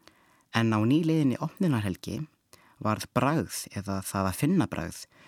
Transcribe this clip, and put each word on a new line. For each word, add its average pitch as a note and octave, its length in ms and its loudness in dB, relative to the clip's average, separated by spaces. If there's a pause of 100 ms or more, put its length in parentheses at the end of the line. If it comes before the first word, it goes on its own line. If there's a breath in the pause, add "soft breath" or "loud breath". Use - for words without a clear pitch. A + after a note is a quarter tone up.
(560 soft breath)
En A2+ 160 4
á G#2+ 80 4
nýliðinni D3+ 580 2
opnunarhelgi B2 840 -2 (580 loud breath)
varð G#2+ 320 -2
bragð, C3 540 0 (100)
eða G2 240 -4
það F#2+ 300 -2
að - 80 -6
finna D#3 320 2
bragð, - 320 -8 (260 loud breath)